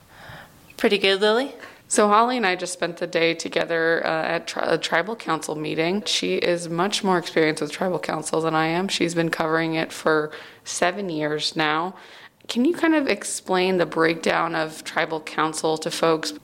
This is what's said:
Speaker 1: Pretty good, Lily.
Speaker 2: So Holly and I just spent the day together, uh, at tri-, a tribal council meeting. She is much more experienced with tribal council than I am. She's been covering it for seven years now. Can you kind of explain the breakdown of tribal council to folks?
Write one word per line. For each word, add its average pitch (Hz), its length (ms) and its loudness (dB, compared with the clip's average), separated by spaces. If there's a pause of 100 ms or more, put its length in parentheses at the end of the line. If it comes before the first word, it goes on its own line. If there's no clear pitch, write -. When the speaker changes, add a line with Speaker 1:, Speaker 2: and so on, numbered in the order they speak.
(760)
Speaker 1:
Pretty 202 220 4
good, 196 200 4
Lily. 226 360 2 (320)
Speaker 2:
So 208 220 4
Holly 233 280 4
and 220 80 2
I 180 100 2
just 175 180 -6
spent 170 240 -4
the 170 100 -4
day 165 260 2
together, 165 720 0
uh, 160 160 0
at 165 240 -2
tri-, - 220 -4
a 160 100 2
tribal 175 380 0
council 165 400 -4
meeting. 160 500 -2
She 180 300 0
is 170 340 0
much 180 340 -2
more 185 140 4
experienced 156 460 0
with 147 80 -4
tribal 185 260 -2
council 160 420 -4
than 160 140 0
I 160 140 2
am. 175 200 0
She's 170 280 -2
been 165 160 0
covering 165 420 0
it 160 180 -2
for 156 380 0 (340)
seven 185 460 -2
years 151 460 -2
now. 160 400 0 (520)
Can 240 160 0
you 339 120 2
kind 330 180 2
of 285 140 2
explain 185 720 0
the 165 80 2
breakdown 165 680 0
of 160 300 -4
tribal 160 360 -2
council 156 600 -2
to 165 100 -6
folks? 165 420 0 (120)